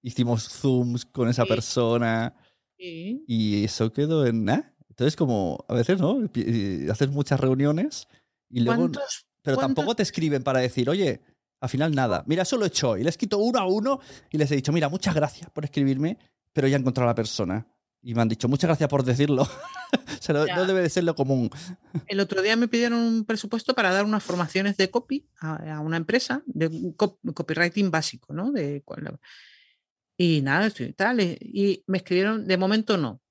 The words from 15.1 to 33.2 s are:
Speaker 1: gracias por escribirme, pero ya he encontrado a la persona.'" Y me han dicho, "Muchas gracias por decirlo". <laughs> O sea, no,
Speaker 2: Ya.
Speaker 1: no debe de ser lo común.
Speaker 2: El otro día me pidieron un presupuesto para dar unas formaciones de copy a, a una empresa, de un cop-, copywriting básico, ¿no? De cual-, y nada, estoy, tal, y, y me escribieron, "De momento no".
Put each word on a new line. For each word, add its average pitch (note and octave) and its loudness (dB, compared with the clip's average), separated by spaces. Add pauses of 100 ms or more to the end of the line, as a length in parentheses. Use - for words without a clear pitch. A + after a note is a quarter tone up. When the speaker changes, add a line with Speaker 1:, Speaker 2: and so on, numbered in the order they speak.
Speaker 1:
gracias D3+ -2
por D3+ -8
escribirme, C#3+ 0 (340)
pero C3+ 2
ya C#3 4
he C#3 2
encontrado B2 2
a A#2 4
la A2+ 0
persona.'" G#2+ -2 (340)
Y A#2 -8
me A#2 2
han A2+ 4
dicho, A2+ 0
"Muchas C#3 2
gracias D#3 2
por C#3 2
decirlo". C3 2
<laughs> - -6
O - -14
sea, D#3+ -2
no, D3 2
Speaker 2:
Ya. F3+ -2
Speaker 1:
no F#3 2
debe F#3+ 2
de E3 2
ser F3 0
lo E3 0
común. C3 0 (560)
Speaker 2:
El G3 -2
otro G3 0
día A3 2
me A#3 2
pidieron A#3 0
un A3+ 2
presupuesto A3 -4
para G3 4
dar G3 2
unas G#3 0
formaciones F#3+ 0
de F#3+ 2
copy C4+ -4 (120)
a, D#3 -8
a D3+ -8
una D#3 -2
empresa, B3 -2
de D#3+ -2
un D#3+ -6
cop-, - -2 (140)
copywriting F3 0
básico, D#3 -4
¿no? F#3+ -4
De C#3+ -4
cual-, - -12 (1000)
y E3 4
nada, C#3+ 2
estoy, E3 -6
tal, A#3 0
y, F3 0
y G3+ -2
me F#3+ 0
escribieron, G3 0
"De F#3 2
momento G#3+ 2
no". B2+ -4